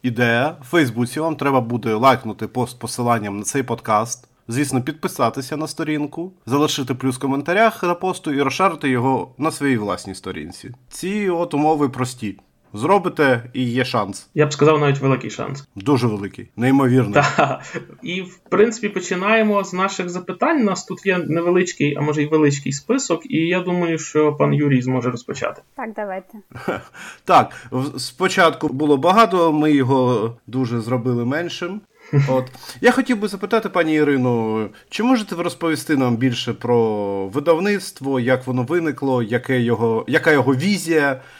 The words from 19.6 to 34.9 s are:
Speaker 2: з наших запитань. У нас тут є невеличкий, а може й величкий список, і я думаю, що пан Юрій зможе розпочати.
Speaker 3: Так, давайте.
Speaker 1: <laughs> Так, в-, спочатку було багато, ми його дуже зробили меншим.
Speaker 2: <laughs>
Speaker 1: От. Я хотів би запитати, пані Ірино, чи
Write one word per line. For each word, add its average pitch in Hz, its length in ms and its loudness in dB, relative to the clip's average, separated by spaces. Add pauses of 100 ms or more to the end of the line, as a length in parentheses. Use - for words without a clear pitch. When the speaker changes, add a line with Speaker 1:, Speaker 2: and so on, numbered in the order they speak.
Speaker 2:
з 180 100 -12
наших 185 360 -2
запитань. 185 520 -2
У - 20 4
нас 190 220 0
тут - 200 -10
є 185 120 2
невеличкий, 170 800 0
а 147 60 -4
може 147 220 0
й - 20 -2
величкий 147 460 2
список, 196 600 -2
і 151 60 0
я 170 220 0
думаю, 175 380 -2
що 151 360 0
пан 147 200 2
Юрій 143 280 2
зможе 127 300 -2
розпочати. - 500 -8 (140)
Speaker 3:
Так, 226 200 -10
давайте. 196 420 -10 (300)
Speaker 1:
<laughs> 170 120 -4 (460)
Так, 147 260 4 (200)
в-, 131 280 -4
спочатку 180 680 0
було 143 300 2
багато, 180 540 4
ми 151 200 4
його 127 600 2 (140)
дуже 120 340 -2
зробили 120 440 -2
меншим. 175 560 -4 (320)
Speaker 2:
<laughs> 139 160 4
Speaker 1:
От. 131 160 0 (360)
Я 233 100 6
хотів 247 280 0
би 208 80 -2
запитати, 202 420 -2
пані 160 240 2
Ірино, 123 760 2 (200)
чи - 140 -4